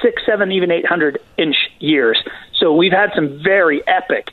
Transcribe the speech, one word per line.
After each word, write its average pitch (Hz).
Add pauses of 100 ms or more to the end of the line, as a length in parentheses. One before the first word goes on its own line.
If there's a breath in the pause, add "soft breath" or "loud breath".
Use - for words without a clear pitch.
six, 233
seven, 202
even 180
eight 170
hundred 160 (180)
inch 156 (240)
years. 127 (400 loud breath)
So 160
we've 175
had 202
some 147
very 175
epic, -